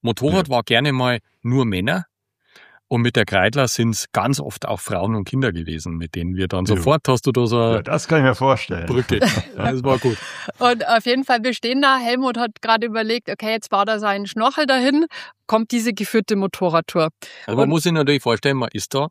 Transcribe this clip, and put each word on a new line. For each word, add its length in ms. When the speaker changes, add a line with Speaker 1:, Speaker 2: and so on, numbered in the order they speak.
Speaker 1:
Motorrad 460
Speaker 2:
Ja. 80
Speaker 1:
war 80
gerne 300
mal 260
nur 200
Männer 420
und 120
mit 140
der 100
Kreidler 420
sind's 440
ganz 280
oft 280
auch 120
Frauen 360
und 100
Kinder 260
gewesen, 460
mit 180
denen 200
wir 120
dann 180
Speaker 2:
Ja. 100
Speaker 1:
sofort 320
hast 200
du 40
da 160
so 120
Speaker 2:
Ja, 60
das 260
kann 120
ich 60
mir 100
vorstellen. 520
Speaker 1:
Brücke. 320
Speaker 2:
<laughs> 380
Speaker 1:
Das 260
war 160
gut. 180
Speaker 3:
Und 280
auf 180
jeden 180
Fall, 200
wir 100
stehen 280
da, 160
Helmut 400
hat 240
gerade 260
überlegt, 420
okay, 220
jetzt 180
baut 180
er 120
seinen 280
Schnorchel 380
dahin, 400
kommt 240
diese 220
geführte 420
Motorradtour. 720
Speaker 1:
Also 120
man 60
Speaker 3:
Und 60
Speaker 1:
muss 140
sich 100
natürlich 300
vorstellen, 340
man 160
ist 200
da 180